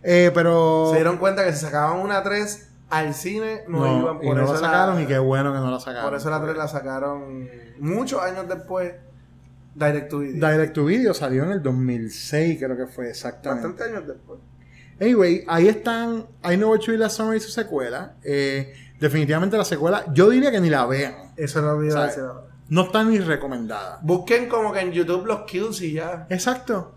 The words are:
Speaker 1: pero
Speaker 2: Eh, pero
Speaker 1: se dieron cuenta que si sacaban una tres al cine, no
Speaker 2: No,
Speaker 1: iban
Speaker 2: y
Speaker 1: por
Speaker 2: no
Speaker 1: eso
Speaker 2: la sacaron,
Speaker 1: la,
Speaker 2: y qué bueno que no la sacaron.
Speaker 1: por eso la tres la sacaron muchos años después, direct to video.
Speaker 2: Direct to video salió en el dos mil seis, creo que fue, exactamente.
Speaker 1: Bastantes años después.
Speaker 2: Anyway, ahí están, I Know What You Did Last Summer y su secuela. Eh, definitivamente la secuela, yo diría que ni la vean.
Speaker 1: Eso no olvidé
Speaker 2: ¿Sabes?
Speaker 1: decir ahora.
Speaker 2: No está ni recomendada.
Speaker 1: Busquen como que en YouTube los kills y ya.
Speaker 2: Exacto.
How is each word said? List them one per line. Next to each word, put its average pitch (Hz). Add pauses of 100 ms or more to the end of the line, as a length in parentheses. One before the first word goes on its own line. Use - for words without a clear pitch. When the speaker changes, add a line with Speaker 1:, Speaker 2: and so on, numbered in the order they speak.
Speaker 1:
pero 175
Speaker 2:
Eh, 175
pero 165
Speaker 1:
se 160
dieron 165
cuenta 190
que 175
si 147
sacaban 151
una 202
tres 208 (220)
al 156
cine, 214
no 165
Speaker 2:
No, 131
Speaker 1:
iban 139
Speaker 2:
y 143
Speaker 1:
por 127
Speaker 2:
no 131
Speaker 1:
eso 135
Speaker 2:
la 156
sacaron, 180
Speaker 1:
la, 170
Speaker 2:
y -
qué 135
bueno 135
que 135
no 127
la 127
sacaron. 123
Speaker 1:
por 143
eso 151
la 151
tres 156
la 156
sacaron 135 (320)
muchos 202
años 185
después, 180 (840)
direct 147
to 147
video. 143
Speaker 2:
Direct 156
to 147
video 214
salió 131
en 180
el 196
dos 131
mil 123
seis, 160
creo 131
que 127
fue, 123
exactamente. -
Speaker 1:
Bastantes 233
años 165
después. - (600)
Speaker 2:
Anyway, 190
ahí 170
están, 226 (180)
I 175
Know 214
What 214
You 226
Did 220
Last 220
Summer 220
y -
su 220
secuela. 147 (100)
Eh, 139 (260)
definitivamente 156
la 202
secuela, 170
yo 160
diría 262
que 220
ni 175
la 139
vean. 135 (240)
Speaker 1:
Eso 151
no 151
olvidé 151
Speaker 2:
¿Sabes? 147
Speaker 1:
decir 135
ahora. 127 (200)
Speaker 2:
No 170
está 220
ni 220
recomendada. 120
Speaker 1:
Busquen 180
como 226
que 190
en 180
YouTube 175
los 214
kills 196
y 165
ya. 160
Speaker 2:
Exacto. 208